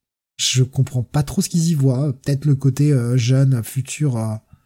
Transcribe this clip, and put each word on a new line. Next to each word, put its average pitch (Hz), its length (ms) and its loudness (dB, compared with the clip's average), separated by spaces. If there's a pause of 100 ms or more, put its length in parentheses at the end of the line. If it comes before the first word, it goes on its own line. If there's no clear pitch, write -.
(380)
Je - 260 2
comprends 127 400 -2
pas - 200 -2
trop - 180 -4
ce - 80 -4
qu'ils 165 200 0
y 170 60 2
voient. 135 380 0
Peut-être 139 320 -4
le 143 100 4
côté, 139 360 2
euh, 123 240 0
jeune, 131 480 2
futur, 131 540 -4
euh, 110 180 -4 (300)